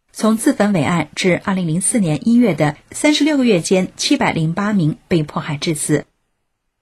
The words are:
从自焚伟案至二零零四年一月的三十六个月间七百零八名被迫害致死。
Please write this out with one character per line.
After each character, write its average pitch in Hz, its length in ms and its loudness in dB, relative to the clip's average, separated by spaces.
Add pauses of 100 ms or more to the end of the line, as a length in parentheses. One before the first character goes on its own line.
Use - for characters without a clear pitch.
(120)
从 220 240 0
自 269 160 0
焚 208 200 0
伟 170 100 0
案 165 320 -2
至 180 280 0
二 196 120 -2
零 185 140 -2
零 160 120 -2
四 - 200 -2
年 156 280 -2
一 233 60 4
月 233 200 4
的 147 220 0 (140)
三 302 240 0
十 294 100 0
六 302 140 2
个 254 60 2
月 202 160 4
间 185 360 0
七 - 200 0
百 208 160 0
零 160 200 -2
八 202 200 -2
名 165 260 0 (100)
被 165 140 0
迫 - 180 -6
害 151 160 -6
致 151 180 -4
死。 - 300 -2 (760)